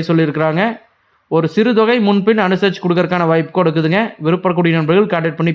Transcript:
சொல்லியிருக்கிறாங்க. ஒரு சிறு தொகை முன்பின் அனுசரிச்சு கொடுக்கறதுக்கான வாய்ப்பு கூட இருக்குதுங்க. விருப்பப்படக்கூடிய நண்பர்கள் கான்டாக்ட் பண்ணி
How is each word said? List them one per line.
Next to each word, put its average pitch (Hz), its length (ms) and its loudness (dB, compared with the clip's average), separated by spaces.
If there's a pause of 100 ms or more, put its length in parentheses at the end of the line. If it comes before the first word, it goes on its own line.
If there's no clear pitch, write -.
சொல்லியிருக்கிறாங்க. 160 560 0 (760)
ஒரு 165 180 0
சிறு 226 240 2
தொகை 226 180 2 (100)
முன்பின் 202 380 2
அனுசரிச்சு 185 400 0
கொடுக்கறதுக்கான 175 480 0
வாய்ப்பு 160 240 0
கூட 180 100 2
இருக்குதுங்க. 160 340 0 (260)
விருப்பப்படக்கூடிய 175 520 0
நண்பர்கள் 170 340 2
கான்டாக்ட் 165 280 -2
பண்ணி 165 140 0